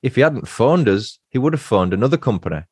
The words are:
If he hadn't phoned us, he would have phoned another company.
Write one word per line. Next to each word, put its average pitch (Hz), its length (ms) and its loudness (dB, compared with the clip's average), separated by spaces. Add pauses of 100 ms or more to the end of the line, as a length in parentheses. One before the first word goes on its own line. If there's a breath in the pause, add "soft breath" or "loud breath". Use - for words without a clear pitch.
If 131 140 -2
he 123 40 2
hadn't 147 280 0
phoned 147 380 2
us, 104 320 -2 (120)
he 127 80 -4
would 151 160 0
have 143 80 -6
phoned 92 320 0
another 131 240 0
company. 85 540 -4